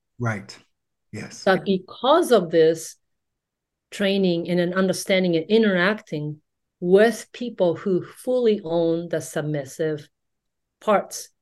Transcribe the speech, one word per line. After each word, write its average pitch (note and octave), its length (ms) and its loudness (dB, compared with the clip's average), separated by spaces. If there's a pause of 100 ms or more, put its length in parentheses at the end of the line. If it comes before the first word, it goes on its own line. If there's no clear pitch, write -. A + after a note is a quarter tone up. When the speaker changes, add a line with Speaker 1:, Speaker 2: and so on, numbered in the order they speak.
(180)
Speaker 1:
Right. G#2+ 400 -8 (540)
Yes. - 320 -14
Speaker 2:
But - 220 0
because B3 640 0
of F3+ 180 4
this E3 460 2 (960)
training F#3+ 580 0
and F3 100 0
an F3 140 0
understanding F#3 600 0
and D#3+ 100 -2
interacting F#3 960 0 (380)
with G#3 520 4
people F#3+ 440 -2
who F3 280 -2
fully B3 600 -2
own E3 460 -2
the D#3+ 120 -4
submissive D3+ 880 -6 (720)
parts, - 480 -2 (120)